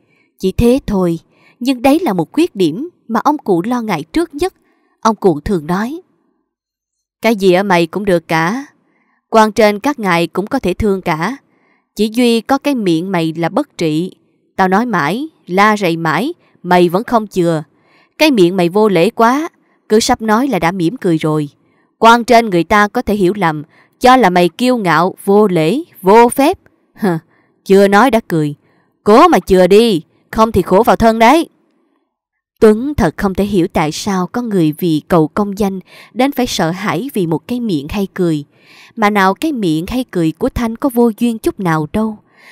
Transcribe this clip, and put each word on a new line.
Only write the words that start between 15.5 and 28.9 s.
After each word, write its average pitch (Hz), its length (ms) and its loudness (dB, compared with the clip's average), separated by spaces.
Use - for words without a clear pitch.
rầy 180 200 -2
mãi, 165 380 -4
mày 180 260 2
vẫn 185 160 -2
không 220 220 -2
chừa. 170 360 -2
Cái 311 120 2
miệng 190 260 2
mày 175 120 2
vô 214 200 2
lễ 185 220 2
quá, 269 380 0
cứ 214 120 2
sắp 240 220 -2
nói 220 260 0
là 220 100 -2
đã 170 140 -2
mỉm 190 240 -2
cười 175 220 -2
rồi. 156 300 -4
Quan 233 260 4
trên 233 260 2
người 170 140 0
ta 208 240 2
có 240 140 -6
thể 202 120 -4
hiểu 196 220 0
lầm, 160 260 -2
cho 247 160 6
là 220 140 4
mày 180 180 2
kiêu 247 280 -2
ngạo, 175 380 0
vô 208 240 4
lễ, 180 340 0
vô 226 260 6
phép. 285 300 0
Hờ, 175 240 -2
chưa 196 240 4
nói 214 220 4
đã 226 180 0
cười. 151 260 -4